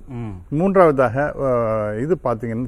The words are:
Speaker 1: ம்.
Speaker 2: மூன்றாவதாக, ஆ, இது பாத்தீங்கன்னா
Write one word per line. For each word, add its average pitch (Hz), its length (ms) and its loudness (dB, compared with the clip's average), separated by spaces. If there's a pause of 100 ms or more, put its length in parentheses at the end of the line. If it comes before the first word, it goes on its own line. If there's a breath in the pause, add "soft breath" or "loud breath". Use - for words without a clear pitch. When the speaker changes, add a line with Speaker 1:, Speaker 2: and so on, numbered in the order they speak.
Speaker 1:
ம். 117 240 -10 (180)
Speaker 2:
மூன்றாவதாக, 147 920 2
ஆ, 113 500 0
இது 139 320 -2
பாத்தீங்கன்னா 117 440 -4